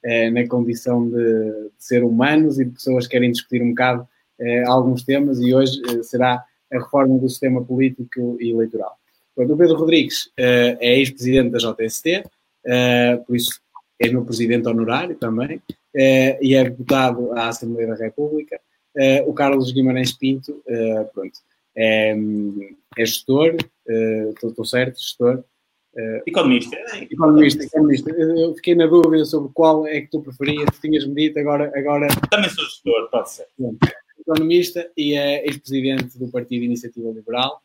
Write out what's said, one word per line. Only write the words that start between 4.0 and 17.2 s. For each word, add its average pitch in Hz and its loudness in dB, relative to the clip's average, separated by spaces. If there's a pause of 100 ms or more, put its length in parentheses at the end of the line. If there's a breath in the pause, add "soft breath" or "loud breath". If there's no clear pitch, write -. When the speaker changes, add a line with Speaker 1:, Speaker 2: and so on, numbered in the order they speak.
Speaker 1:
eh, 120 0
alguns 127 2
temas 139 0
e 123 2
hoje, 135 2
eh, 117 -2
será 123 0 (280 soft breath)
a 127 -4
reforma 135 2
do 127 0
sistema 127 -2
político 127 -2
e 117 -4
eleitoral. 113 -4 (340)
Pronto, 135 0
o - 0
Pedro 160 6
Rodrigues, 160 0
eh, 123 4
é 120 4
ex-presidente 127 2
da 120 -2
J 113 -4
S - -8
T, 180 -2 (400)
eh, 123 2
por 123 -2
isso 120 -4 (400)
é 117 2
meu 120 0
presidente 117 0
honorário 120 -2
também, 123 -6 (320)
eh, 135 4
e 135 4
é 131 6
deputado 123 0